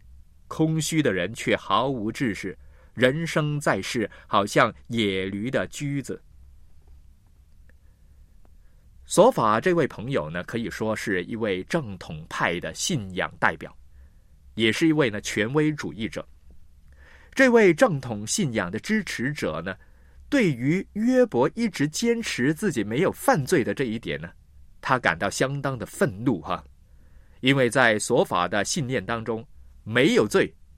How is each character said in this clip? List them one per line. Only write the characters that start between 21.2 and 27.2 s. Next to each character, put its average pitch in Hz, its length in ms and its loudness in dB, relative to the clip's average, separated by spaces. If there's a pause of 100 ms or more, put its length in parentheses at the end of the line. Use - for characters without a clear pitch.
伯 139 300 2
一 226 160 0
直 143 180 0
坚 233 320 0
持 143 320 0
自 185 180 -2
己 107 140 -2
没 113 160 -2
有 165 100 2
犯 165 360 2
罪 139 180 2
的 101 80 -2
这 139 120 -4
一 113 140 -4
点 76 220 -6
呢， 82 100 -12 (480)
他 131 200 0
感 - 200 0
到 98 120 0
相 139 320 -2
当 135 160 -4
的 101 80 -8
愤 113 360 -2
怒 110 200 0
哈， 87 200 -4 (800)